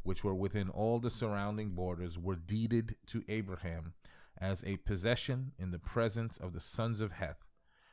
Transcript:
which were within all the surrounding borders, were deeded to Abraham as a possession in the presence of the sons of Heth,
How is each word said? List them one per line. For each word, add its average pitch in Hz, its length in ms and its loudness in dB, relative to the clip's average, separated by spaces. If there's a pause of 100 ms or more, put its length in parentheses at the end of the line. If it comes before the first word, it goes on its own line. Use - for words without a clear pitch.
which - 220 2
were 98 100 4
within 98 340 2
all 113 300 2
the 117 120 2
surrounding 104 600 0
borders, 87 480 -2
were 90 180 0
deeded 113 600 2 (100)
to - 220 -4
Abraham 90 640 -4 (460)
as 95 260 0
a 95 140 -2
possession 123 800 0
in 92 120 -2
the 87 80 -2
presence 113 600 0
of 90 160 -6
the - 60 -6
sons 113 400 -2
of 104 120 0
Heth, 78 320 -6 (480)